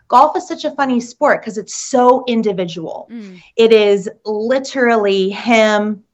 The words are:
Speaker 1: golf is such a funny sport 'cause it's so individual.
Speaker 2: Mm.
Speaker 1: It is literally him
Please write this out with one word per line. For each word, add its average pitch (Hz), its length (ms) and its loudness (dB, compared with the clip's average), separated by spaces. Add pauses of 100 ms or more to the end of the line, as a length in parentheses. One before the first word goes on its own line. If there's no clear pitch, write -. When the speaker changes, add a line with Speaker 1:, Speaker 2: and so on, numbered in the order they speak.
Speaker 1:
golf 285 280 4
is - 120 -8
such 226 180 -8
a 294 60 -6
funny 262 280 -2
sport 233 460 -2
'cause 214 140 -10
it's - 160 -12
so 247 520 0
individual. 185 840 -4
Speaker 2:
Mm. 196 320 -18 (140)
Speaker 1:
It 226 140 4
is 202 380 4 (160)
literally 220 1040 0
him 214 760 0 (100)